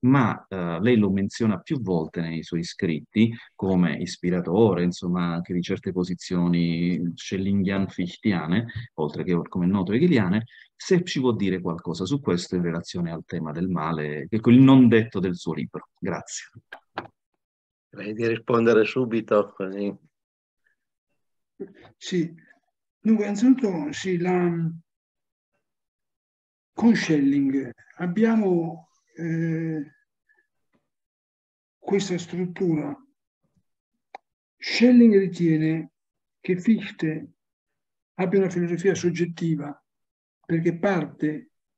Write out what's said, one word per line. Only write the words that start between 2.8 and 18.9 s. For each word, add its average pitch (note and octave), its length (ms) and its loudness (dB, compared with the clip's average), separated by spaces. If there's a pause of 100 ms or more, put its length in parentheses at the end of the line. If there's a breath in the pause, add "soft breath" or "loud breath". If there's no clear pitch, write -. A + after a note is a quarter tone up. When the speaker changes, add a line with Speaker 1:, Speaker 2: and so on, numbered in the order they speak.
Speaker 1:
come F2+ 440 0
ispiratore, F2 840 0
insomma, F2 500 -2
anche F2 200 -6
di F2+ 80 -2
certe F#2+ 300 -6
posizioni F2 1200 -2
schellingian-fichtiane, F#2+ 1500 -2 (280 loud breath)
oltre D#2 320 -4
che, F2+ 160 0
come F2 240 -4
è - 20 2
noto, F#2+ 240 0
hegeliane. A2+ 540 2 (280 soft breath)
Se F3 300 0
ci - 160 -6
può B2+ 140 2
dire F#2+ 260 -2
qualcosa F2 460 -6
su - 160 -4
questo F2+ 340 -4
in F2+ 60 0
relazione E2+ 500 -6
al D#2+ 140 -12
tema D#2+ 260 -8
del E2+ 160 -4
male, D2+ 600 -4
che A2+ 80 -2
è - 20 0
quel A#2+ 200 8
non C3+ 280 10
detto A2 320 4
del F2+ 160 -2
suo E2 180 -8
libro. - 360 -10 (100)
Grazie. - 480 -8 (1400)
Speaker 2:
Direi G2+ 240 -12
di A2+ 120 -4
rispondere A2+ 600 4
subito, A2 680 0